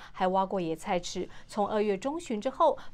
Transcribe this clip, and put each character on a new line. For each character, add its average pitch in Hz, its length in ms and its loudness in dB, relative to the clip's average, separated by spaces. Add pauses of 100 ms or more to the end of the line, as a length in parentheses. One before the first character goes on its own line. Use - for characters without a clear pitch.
(100)
还 185 160 0
挖 190 180 4
过 190 140 -2
野 165 160 -2
菜 180 240 0
吃。 - 300 -4 (180)
从 208 180 0
二 214 160 2
月 208 160 2
中 277 220 -4
旬 220 220 -4
之 262 80 -2
后， 302 280 4 (160)